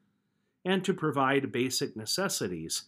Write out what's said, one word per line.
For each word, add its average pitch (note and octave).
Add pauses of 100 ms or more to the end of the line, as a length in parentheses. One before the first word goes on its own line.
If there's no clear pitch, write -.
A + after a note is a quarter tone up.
(640)
and F#3
to F#3+
provide C#3
basic B2
necessities A2